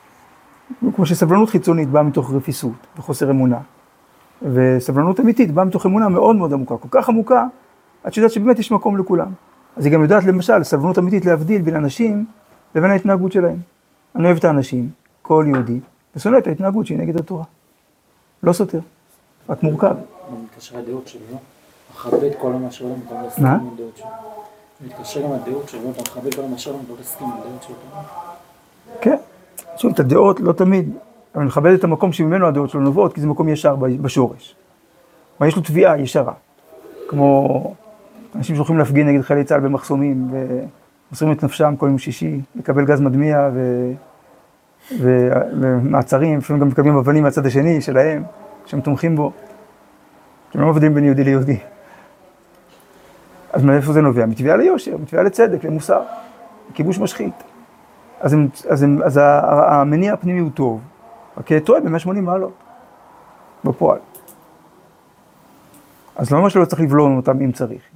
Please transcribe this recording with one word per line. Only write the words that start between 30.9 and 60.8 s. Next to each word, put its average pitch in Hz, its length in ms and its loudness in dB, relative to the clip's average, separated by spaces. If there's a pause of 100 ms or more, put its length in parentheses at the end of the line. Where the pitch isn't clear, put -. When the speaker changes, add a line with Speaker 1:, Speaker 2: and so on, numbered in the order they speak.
Speaker 1:
אבל 151 80 -4
אני 139 60 0
מכבד 156 240 4
את 190 120 4
המקום 170 280 0
שממנו 175 340 0
הדעות 143 240 0
שלו 147 100 -4
נובעות, 165 320 2
כי - 80 -10
זה 147 60 -2
מקום 156 220 -2
ישר 147 280 0
ב-, 135 260 -2
בשורש. 123 540 -2 (840)
כלומר, 143 100 2
יש 156 80 0
לו 185 60 -2
תביעה 160 360 2
ישרה, 131 340 -4 (760)
כמו 139 680 2 (600)
אנשים 147 200 -4
שהולכים 151 220 0
להפגין 143 300 2
נגד 143 140 4
חיילי 143 220 0
צה"ל 143 160 0
במחסומים, 139 680 -2 (800)
ומוסרים 156 220 0
את 147 120 -2
נפשם 147 340 0
כל 143 80 0
יום 139 120 2
שישי, 147 420 -6 (160)
לקבל 143 280 0
גז 143 160 4
מדמיע, 143 540 2
ו-, 123 380 -2 (1080)
ו-, 123 300 4 (300)
ומעצרים, 135 800 0
לפעמים 143 240 -2
גם 143 60 4
מקבלים 143 280 2
אבנים 147 260 2
מהצד 139 240 0
השני 143 340 2
שלהם, 147 420 0 (440)
שהם 143 140 -6
תומכים 147 360 -2
בו. 151 160 -2 (1200)
שהם - 100 -2
לא 156 60 4
מבדילים 156 260 4
בין 143 100 2
יהודי 139 200 4
ליהודי. 135 340 2 (2000)
אז 139 100 2
מאיפה 143 280 4
זה 151 80 6
נובע? 123 260 4
מתביעה 127 300 0
ליושר, 302 400 0
מתביעה 160 260 -2
לצדק, 196 420 0
למוסר, 156 380 0 (720)
כיבוש 175 240 -2
משחית. 202 360 -6 (880)
אז 135 120 0
הם, 147 160 4 (200)
אז 139 140 2
הם, 143 200 4
אז 135 140 2
ה-, 143 60 6
ה-, 147 580 4
המניע 156 320 0
הפנימי 180 280 -2
הוא 160 140 -2
טוב, 117 260 -2 (560)